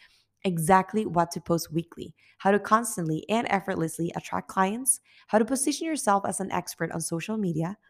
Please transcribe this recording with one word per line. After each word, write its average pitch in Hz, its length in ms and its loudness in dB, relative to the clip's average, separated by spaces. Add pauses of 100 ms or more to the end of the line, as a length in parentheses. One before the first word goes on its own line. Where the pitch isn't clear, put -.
(440)
exactly 185 640 2
what 170 260 2
to 165 100 -8
post 170 300 -2
weekly, - 440 -6 (240)
how 196 100 2
to 202 80 6
constantly 202 720 0
and 226 220 0
effortlessly 170 640 -2
attract 180 320 -6
clients, 208 520 0 (280)
how 208 100 2
to 226 80 6
position 269 400 -2
yourself 240 400 2
as 202 140 -2
an 190 120 -4
expert 170 400 -4
on 170 100 -4
social 165 360 -4
media, 175 400 -2 (120)